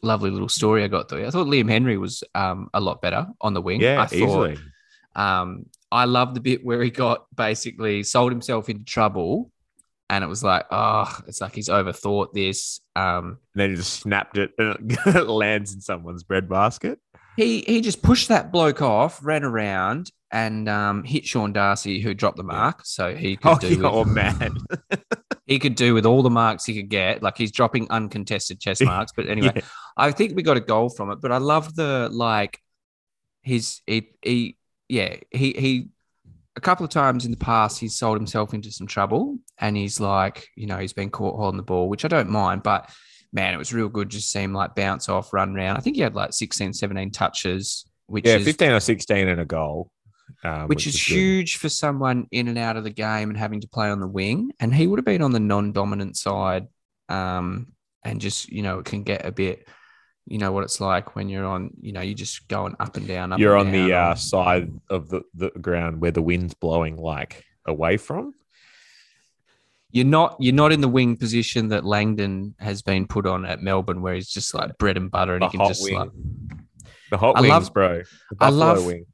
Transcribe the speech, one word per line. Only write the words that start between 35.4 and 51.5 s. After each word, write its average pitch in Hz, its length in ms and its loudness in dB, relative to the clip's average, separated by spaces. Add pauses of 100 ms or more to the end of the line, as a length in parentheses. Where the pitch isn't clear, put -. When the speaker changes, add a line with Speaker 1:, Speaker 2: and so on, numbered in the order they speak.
Speaker 1:
he, 131 360 0 (680)
a - 60 -14
couple 185 220 2
of 156 80 -6
times 127 340 2
in 120 60 -4
the 117 60 -4
past, 113 420 0
he's 110 160 -6
sold 110 220 0
himself 107 360 -2
into 107 180 -8
some 98 160 -14
trouble, 160 500 0 (220)
and 104 180 0
he's 101 220 -4
like, 98 560 0
you 110 120 -10
know, 98 100 -6
he's 95 160 -8
been 101 160 -6
caught - 260 -4
holding 98 220 -2
the 95 60 -8
ball, 90 260 0
which 104 160 -4
I - 20 -2
don't 147 220 0
mind, 98 340 0
but 101 260 0 (420)
man, 92 240 -2
it - 20 -6
was 76 160 -8
real 113 160 -2
good 104 200 -4
just 104 180 -8
to - 100 -4
see 98 60 -2
him, 98 100 -4
like, 98 220 -4
bounce 98 340 -2
off, 95 240 -4
run 95 220 0
round. 98 220 -2
I - 40 -6
think 285 140 -2
he 233 80 0
had, 113 120 0
like, 101 180 -4
sixteen, - 380 -4
seventeen 98 400 -6
touches, - 760 -4 (200)
which 104 220 -2
Speaker 2:
Yeah, 113 80 8
Speaker 1:
is 104 100 4
Speaker 2:
fifteen 156 260 4
or 113 80 6
sixteen 101 480 2
and 87 140 0
a 82 40 -2
goal, 78 440 -4 (540)
um, 78 240 -6
Speaker 1:
which 147 180 0
Speaker 2:
which - 20 -4
Speaker 1:
is 147 80 -4
Speaker 2:
is - 120 0
good. - 80 2
Speaker 1:
huge 185 420 2